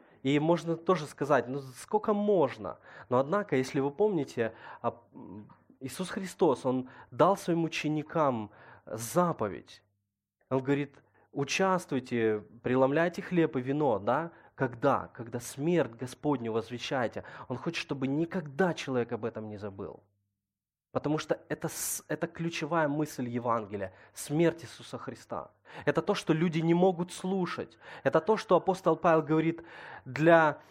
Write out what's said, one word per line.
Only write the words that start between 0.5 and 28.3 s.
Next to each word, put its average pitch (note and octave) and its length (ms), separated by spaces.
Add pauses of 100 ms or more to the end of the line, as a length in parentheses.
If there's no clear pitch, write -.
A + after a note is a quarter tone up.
тоже E3 280
сказать: C3+ 420
"Ну, C3+ 120
сколько G#3+ 540
можно?" F3 640 (300)
Но B2+ 100
однако, D#3 380
если C3 240
вы C#3 100
помните, C#3+ 640 (260)
а, - 180 (140)
м, G#2 340 (340)
Иисус C3+ 280
Христос, F#3 560
Он B2+ 240 (220)
дал D#3+ 260
Своим E3+ 280
ученикам D3 840 (340)
заповедь. A2+ 1000 (680)
Он C3 100
говорит: C#3 380 (340)
"Участвуйте, C3+ 1120 (180)
преломляйте C#3 580
хлеб D#3+ 360
и B2+ 40
вино", C3+ 380
да? C3+ 320 (240)
Когда? A#2+ 540
Когда A#2 320
смерть C#3+ 500
Господню A#2+ 640
возвещаете. A#2 720 (240)
Он B2 80
хочет, E3 180
чтобы C3+ 320
никогда D#3+ 680
человек B2 380
об A2+ 140
этом A2 240
не G#2 80
забыл. G2 440 (920)
Потому D3 240
что - 180 (140)
это D#3+ 180
с-, - 400
это - 180
ключевая E3 600
мысль C#3+ 400
Евангелия — A2+ 640 (200)
смерть D#3+ 500
Иисуса - 340
Христа. - 540 (320)
Это D3+ 180
то, G#3 120
что - 180
люди D#3+ 280
не E3 140
могут F3+ 380
слушать. - 680 (260)
Это D#3 180
то, G#3+ 160